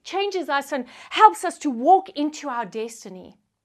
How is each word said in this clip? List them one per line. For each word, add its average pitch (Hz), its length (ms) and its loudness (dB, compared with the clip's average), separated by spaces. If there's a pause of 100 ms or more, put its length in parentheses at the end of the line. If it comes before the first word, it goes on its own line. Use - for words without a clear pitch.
changes 381 460 -4
us 277 240 -4
and 254 140 -4 (240)
helps 415 340 6
us 349 140 -4
to 302 120 -4
walk 320 420 4
into 294 360 -6
our 240 180 -6
destiny. 214 680 -12 (300)